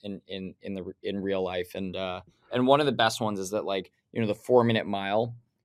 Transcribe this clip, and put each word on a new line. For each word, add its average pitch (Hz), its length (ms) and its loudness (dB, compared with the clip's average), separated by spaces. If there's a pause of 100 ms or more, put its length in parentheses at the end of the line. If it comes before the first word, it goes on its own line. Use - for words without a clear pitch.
in, 101 240 -10
in, 95 340 -10
in 98 120 -10
the, 92 200 -8 (100)
in 101 180 -4
real 95 200 0
life. 90 320 -4
And, 95 220 -8
uh, 92 240 -6 (320)
and 127 160 2
one 139 140 6
of 151 40 0
the 135 60 2
best 113 300 2
ones 104 180 -2
is 95 120 -8
that, 104 120 -2
like, 95 300 -4 (180)
you - 80 -4
know, 110 80 0
the 104 80 0
four-minute 117 500 4
mile, 101 480 -2 (320)